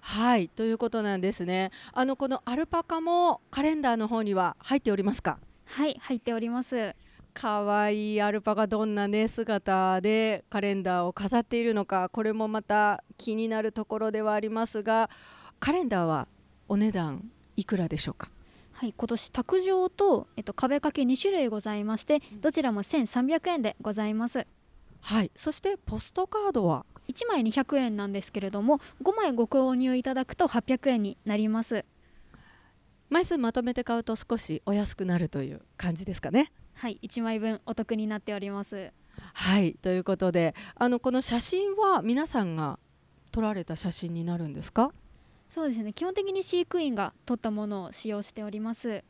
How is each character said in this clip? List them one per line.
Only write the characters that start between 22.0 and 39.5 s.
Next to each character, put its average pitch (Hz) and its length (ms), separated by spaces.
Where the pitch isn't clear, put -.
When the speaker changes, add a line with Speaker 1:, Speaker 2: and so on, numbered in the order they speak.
Speaker 2:
て、 294 160
Speaker 1:
う - 40
ん。 208 60
Speaker 2:
ど 302 100
ち 320 100
ら 254 100
も 202 100
千 262 240
三 247 200
百 320 220
円 339 140
で 214 180
ご 214 140
ざ 214 120
い 214 60
ま 226 160
す。 - 180
Speaker 1:
は 214 220
い、 - 120
そ - 160
し - 100
て 392 180
ポ - 200
ス - 140
ト 370 140
カ - 120
ー - 20
ド 220 140
は？ 156 180
Speaker 2:
一 - 160
枚 381 200
二 220 80
百 277 260
円 233 180
な 202 100
ん 202 60
で 196 80
す - 120
け 202 80
れ 196 100
ど 202 120
も、 285 180
五 359 120
枚 415 200
ご 233 120
購 262 300
入 254 200
い 254 80
た 269 100
だ 262 120
く - 100
と 339 140
八 240 180
百 262 220
円 240 140
に 202 220
な 208 120
り 214 120
ま 226 140
す。 226 220
Speaker 1:
枚 339 160
数 339 140
ま 233 140
と 247 100
め 240 120
て 247 100
買 233 140
う 233 40
と 220 140
少 - 200
し 156 300
お 202 80
安 202 220
く 196 80
な 180 120
る 165 120
と 143 140
い 135 120
う 151 80
感 180 180
じ 170 100
で 190 100
す - 60
か 143 100
ね。 254 220
Speaker 2:
は - 140
い、 - 120
一 233 220
枚 226 160
分 220 260
お 226 100
得 226 200
に 214 120
な 214 120
っ - 20
て 208 140
お 202 40
り 202 120
ま 202 140
す。 190 280
Speaker 1:
は 190 280